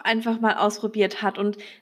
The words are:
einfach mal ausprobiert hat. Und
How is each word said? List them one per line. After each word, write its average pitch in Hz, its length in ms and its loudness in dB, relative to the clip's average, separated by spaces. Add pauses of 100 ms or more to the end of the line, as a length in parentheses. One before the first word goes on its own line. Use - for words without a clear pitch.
einfach 226 360 0
mal 220 160 4
ausprobiert 208 680 0
hat. 202 160 -2
Und 202 180 0 (260)